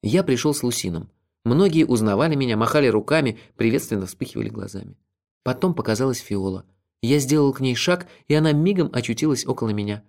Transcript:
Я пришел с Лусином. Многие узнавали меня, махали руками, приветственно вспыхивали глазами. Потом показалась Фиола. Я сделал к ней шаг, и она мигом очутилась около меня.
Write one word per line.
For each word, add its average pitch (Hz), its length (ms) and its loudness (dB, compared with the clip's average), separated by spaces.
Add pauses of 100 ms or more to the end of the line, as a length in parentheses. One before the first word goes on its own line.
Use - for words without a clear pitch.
Я 131 200 0
пришел 143 320 0
с - 80 -6
Лусином. 95 480 -4 (340)
Многие 160 400 4
узнавали 113 500 2
меня, 127 220 0
махали 123 320 2
руками, 113 500 0 (180)
приветственно 113 500 0
вспыхивали - 420 -8
глазами. 101 500 -14 (440)
Потом 160 320 -2
показалась 120 440 0
Фиола. 95 480 -6 (340)
Я 135 180 2
сделал 139 340 2
к 135 80 -8
ней 131 140 0
шаг, 180 320 -2 (220)
и 147 60 2
она 156 180 4
мигом 170 400 2
очутилась 123 540 -2
около 117 240 -2
меня. 104 380 -4